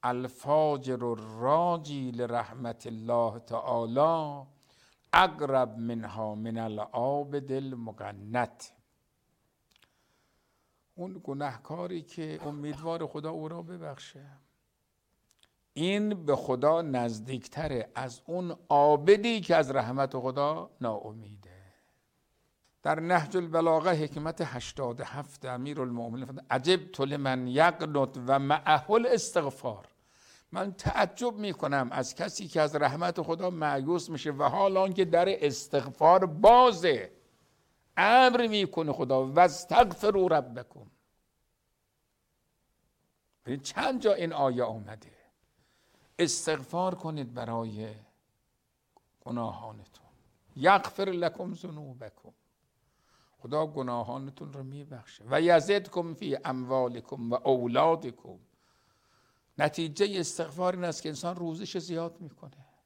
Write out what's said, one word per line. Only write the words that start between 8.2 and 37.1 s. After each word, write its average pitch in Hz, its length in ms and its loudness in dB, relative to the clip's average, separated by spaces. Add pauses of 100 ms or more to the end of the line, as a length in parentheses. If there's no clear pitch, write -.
اون 185 280 -12
گناهکاری 147 760 -8
که 156 440 -12
امیدوار 147 640 -8
خدا 151 240 -8
او 160 160 -10
را 170 140 -10
ببخشه، 160 640 -14 (1500)
این 196 520 -2
به 147 100 2
خدا 143 460 2
نزدیکتره 123 1120 -6
از 120 300 -10
اون 175 300 -6 (140)
عابدی 165 720 6
که 170 140 2
از 143 160 4
رحمت 131 460 -2
خدا 143 520 -4 (120)
ناامیده. 104 760 -10 (1300)
در 156 160 0
نهج 165 380 0
البلاغه 165 560 2
حکمت 151 640 -4
هشتاد 123 440 -8
و 135 40 -8
هفت، 139 420 -12
امیرالمؤمنین 127 800 -6
فرمود: 135 240 -14
«عجبت 151 500 2
لمن 135 480 0
یقنط 143 680 2 (100)
و 139 120 4
معه 151 520 2
الاستغفار.» 175 960 0 (640)
من 190 220 -6
تعجب 214 640 -2
می‌کنم 143 540 -2
از 139 240 -4
کسی 196 320 -6
که 156 140 0
از 151 140 2
رحمت 156 460 0
خدا 165 280 -2
مایوس 156 600 -2
می‌شه 151 220 -6
و 139 120 -2
حال 190 340 4
آنکه 190 280 2
در 170 400 2
استغفار 147 800 4
بازه. 180 840 6 (840)